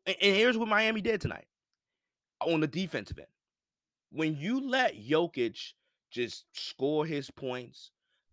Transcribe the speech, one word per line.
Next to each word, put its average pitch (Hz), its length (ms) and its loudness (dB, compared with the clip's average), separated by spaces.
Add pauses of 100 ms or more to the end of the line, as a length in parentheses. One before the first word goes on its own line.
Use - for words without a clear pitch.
and, 185 140 0
and 196 140 8
here's 226 240 6
what 226 80 0
Miami 220 340 2
did 220 200 0
tonight - 260 -6 (960)
on 165 140 2
the 156 80 2
defensive 135 520 -4
end. 71 100 -20 (800)
When 156 260 -2
you 214 320 -2
let 247 280 2
Jokic 131 800 0 (360)
just - 420 -6
score 151 540 -2
his 143 240 -6
points, 123 600 -10 (400)